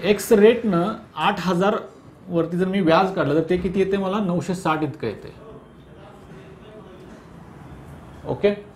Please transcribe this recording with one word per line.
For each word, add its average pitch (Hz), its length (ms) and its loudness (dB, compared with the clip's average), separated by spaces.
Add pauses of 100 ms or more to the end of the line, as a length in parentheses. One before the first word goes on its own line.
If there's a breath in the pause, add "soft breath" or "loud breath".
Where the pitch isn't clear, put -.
X 202 280 0
रेटनं 208 640 6 (220)
आठ 180 240 0
हजारवरती 175 1200 -2
जर 185 100 0
मी 196 140 0
व्याज 175 340 4
काढलं 143 200 0
तर 160 140 0
ते 180 80 2
किती 190 220 -2
येते 190 180 2
मला, 196 220 -2
नऊशे 175 360 -2
साठ 156 280 -2
इतकं 123 240 -6
येते, - 260 -10 (3000)
ओके, 202 260 2 (220)